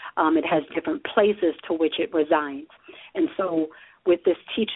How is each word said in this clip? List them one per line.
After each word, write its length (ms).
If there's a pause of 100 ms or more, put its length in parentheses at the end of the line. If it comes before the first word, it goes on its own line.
(180)
Um, 200
it 80
has 180 (120)
different 300
places 500 (120)
to 60
which 240
it 160
resides. 540 (480)
And 220
so 300 (380)
with 180
this 140 (180)
Teach 200